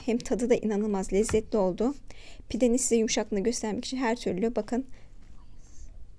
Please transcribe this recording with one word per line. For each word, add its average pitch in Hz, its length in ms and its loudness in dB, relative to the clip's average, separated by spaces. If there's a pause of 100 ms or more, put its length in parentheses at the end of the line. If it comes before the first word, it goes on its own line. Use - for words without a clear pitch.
hem 240 140 2
tadı 240 320 2
da 240 40 6
inanılmaz 208 580 0
lezzetli 220 460 2
oldu. 208 360 2 (540)
Pidenin 240 280 4
size 233 200 4
yumuşaklığını 214 440 2
göstermek 220 440 0
için 262 120 -6
her 233 200 2
türlü 208 400 0
bakın 233 300 -2 (1300)